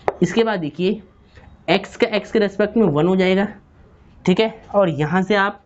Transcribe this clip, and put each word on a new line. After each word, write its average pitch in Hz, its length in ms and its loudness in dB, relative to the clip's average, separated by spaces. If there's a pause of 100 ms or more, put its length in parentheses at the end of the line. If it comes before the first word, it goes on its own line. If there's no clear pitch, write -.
(220)
इसके 180 220 2
बाद 214 160 -2
देखिए 175 420 -4 (680)
X 190 260 -2
का 233 120 2
X 214 220 -4
के 226 80 0
respect 208 380 0
में 226 80 4
वन 156 220 2
हो 190 80 2
जाएगा, 190 320 2 (760)
ठीक 185 140 2
है। 220 140 0 (220)
और 196 140 4
यहाँ 151 340 -2
से 208 140 0
आप 196 280 -2